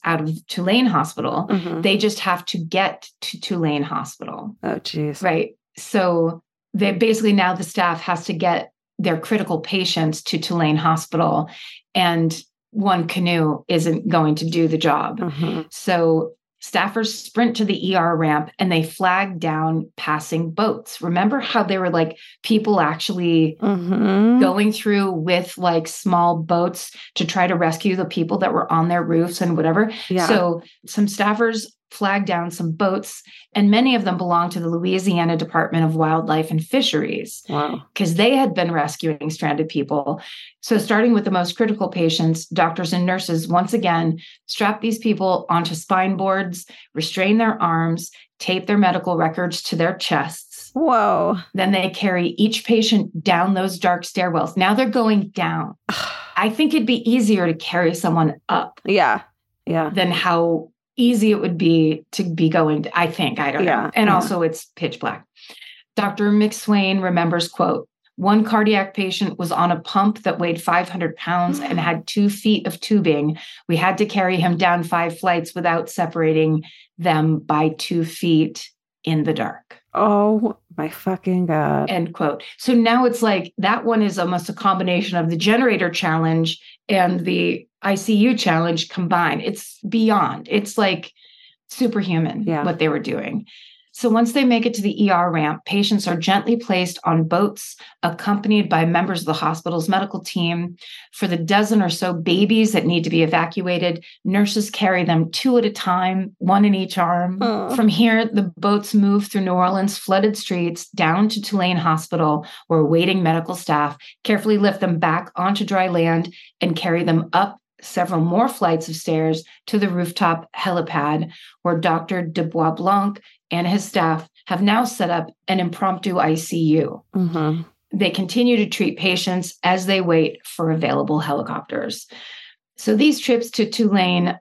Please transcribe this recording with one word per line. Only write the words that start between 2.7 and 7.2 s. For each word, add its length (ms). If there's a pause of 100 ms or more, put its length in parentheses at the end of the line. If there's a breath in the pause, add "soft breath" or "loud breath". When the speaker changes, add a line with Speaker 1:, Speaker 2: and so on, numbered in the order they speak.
Speaker 1:
to 180
Tulane 420
Hospital. 800
Speaker 2:
Oh, 180
jeez. 420
Speaker 1:
Right. 340 (220)
So 640 (320)
they 180
basically, 400